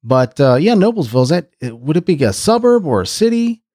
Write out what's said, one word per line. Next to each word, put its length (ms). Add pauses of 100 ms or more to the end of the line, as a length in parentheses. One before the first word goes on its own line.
But, 380
uh, 140
yeah, 180
Noblesville, 520
is 40
that, 220 (100)
would 380
it 80
be 180
a 80
suburb 540
or 160
a 40
city? 540 (140)